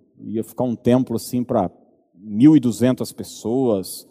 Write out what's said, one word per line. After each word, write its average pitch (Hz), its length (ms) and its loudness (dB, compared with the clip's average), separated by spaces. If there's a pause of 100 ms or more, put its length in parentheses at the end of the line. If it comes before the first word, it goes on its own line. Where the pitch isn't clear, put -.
(180)
ia 110 240 -8
ficar - 220 -8
um 120 100 -4
templo 123 400 0
assim 123 300 -4
pra 104 260 -2 (420)
mil 110 440 4
e 139 40 4
duzentas 117 520 0
pessoas, 110 1000 -4